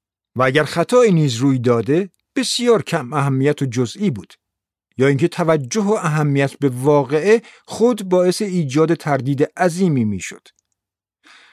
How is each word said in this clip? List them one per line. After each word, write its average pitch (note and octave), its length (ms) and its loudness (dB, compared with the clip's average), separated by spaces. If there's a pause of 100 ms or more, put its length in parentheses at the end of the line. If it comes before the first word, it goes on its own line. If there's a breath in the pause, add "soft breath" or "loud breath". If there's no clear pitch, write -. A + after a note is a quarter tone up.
(360)
و B2 60 0
اگر C3+ 220 2
خطایی G#3 480 2
نیز D3 240 2
روی C3 220 2
داده، A#2+ 520 0 (260)
بسیار A#3+ 460 0
کم C#3+ 300 -6
اهمیت C#3 500 0
و C#3 40 0
جزئی B2+ 440 -2
بود، G#2 240 -10 (640)
یا B2+ 80 4
اینکه C#3+ 220 2
توجه D#3+ 540 -2
و G3+ 100 0
اهمیت D3+ 680 0
به C#3 100 0
واقعه D3 760 2 (220 loud breath)
خود G#3+ 440 -2
باعث F3+ 340 2
ایجاد E3 520 0
تردید C#3+ 640 -2
عظیمی E3+ 480 0
می‌شد. - 440 -8 (1040 soft breath)